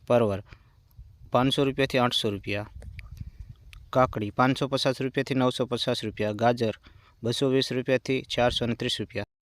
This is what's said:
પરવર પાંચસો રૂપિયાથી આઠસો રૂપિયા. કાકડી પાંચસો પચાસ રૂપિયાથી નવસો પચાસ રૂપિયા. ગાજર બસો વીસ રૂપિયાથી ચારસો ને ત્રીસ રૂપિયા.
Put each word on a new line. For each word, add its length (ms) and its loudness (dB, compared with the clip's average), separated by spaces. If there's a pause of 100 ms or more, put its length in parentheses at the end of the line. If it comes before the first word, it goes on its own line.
પરવર 340 2 (880)
પાંચસો 340 2
રૂપિયાથી 380 0
આઠસો 280 0
રૂપિયા. 380 -6 (1200)
કાકડી 420 0
પાંચસો 380 2
પચાસ 300 0
રૂપિયાથી 420 -2
નવસો 260 2
પચાસ 360 -2
રૂપિયા. 300 -2
ગાજર 420 2 (480)
બસો 260 0
વીસ 220 2
રૂપિયાથી 500 0 (140)
ચારસો 320 2
ને 80 0
ત્રીસ 240 -4
રૂપિયા. 320 -6 (100)